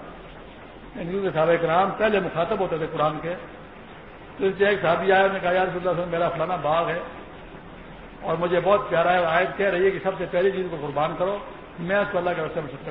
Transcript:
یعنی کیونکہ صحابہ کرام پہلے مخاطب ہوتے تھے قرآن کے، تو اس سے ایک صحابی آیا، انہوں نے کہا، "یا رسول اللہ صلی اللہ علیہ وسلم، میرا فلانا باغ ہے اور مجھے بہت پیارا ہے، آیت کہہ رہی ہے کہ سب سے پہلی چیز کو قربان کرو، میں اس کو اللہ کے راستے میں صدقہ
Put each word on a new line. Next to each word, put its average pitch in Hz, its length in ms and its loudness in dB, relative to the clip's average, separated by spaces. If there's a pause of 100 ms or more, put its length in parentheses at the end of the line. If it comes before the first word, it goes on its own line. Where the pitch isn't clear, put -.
(960)
یعنی 175 140 -6
کیونکہ 190 240 -2
صحابہ 160 180 4 (100)
کرام 175 360 4
پہلے 214 220 4
مخاطب 170 400 -2
ہوتے 170 180 -2
تھے 160 140 -2
قرآن 156 200 2 (100)
کے، 170 120 -6 (1040)
تو 196 60 0
اس 190 140 2
سے 196 80 6
ایک 202 160 4
صحابی 175 300 4
آیا، 190 80 8
انہوں 196 140 4
نے 185 60 -4
کہا، 175 120 2
"یا 185 100 4
رسول 185 60 2
اللہ 175 120 -4
صلی 180 80 0
اللہ 175 140 0
علیہ - 0 -
وسلم، 170 180 -2
میرا 170 80 2
فلانا 165 280 -2
باغ 156 320 2
ہے 170 120 -2 (1200)
اور 165 160 -2
مجھے 175 280 2
بہت 202 240 6
پیارا 170 240 4
ہے، 180 120 4
آیت 170 320 4
کہہ 202 100 2
رہی 180 180 2
ہے 196 60 6
کہ 180 120 0
سب 190 160 0
سے 180 120 -4
پہلی 185 200 4
چیز 185 200 -2
کو 165 100 -4
قربان 147 380 0
کرو، 196 200 0 (400)
میں 175 180 -2
اس 202 160 2
کو 190 60 0
اللہ 175 180 0
کے 160 60 -2
راستے 156 180 -4
میں 147 100 -6
صدقہ 139 200 -10